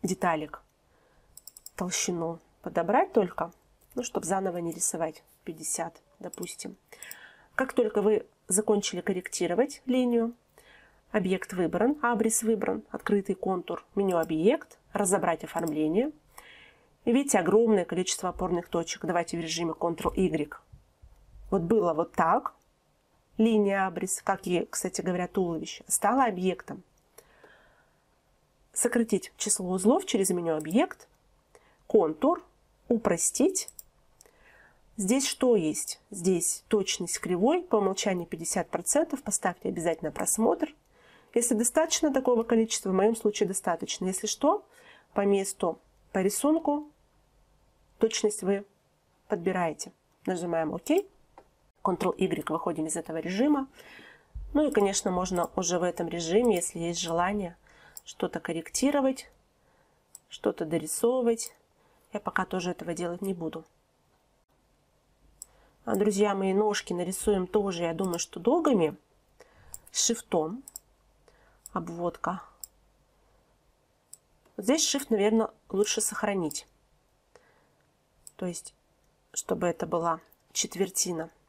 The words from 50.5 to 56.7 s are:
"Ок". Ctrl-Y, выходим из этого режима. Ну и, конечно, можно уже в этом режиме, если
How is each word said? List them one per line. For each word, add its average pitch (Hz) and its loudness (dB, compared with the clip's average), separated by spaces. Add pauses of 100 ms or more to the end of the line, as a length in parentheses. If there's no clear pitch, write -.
"Ок". 349 0 (760)
Ctrl-Y, 180 0
выходим 160 -2
из 156 -4
этого 160 -6
режима. 269 0 (840)
Ну 294 4
и, 247 0
конечно, 196 2
можно 180 0
уже 175 0
в 170 0
этом 170 -2
режиме, 175 2
если - -6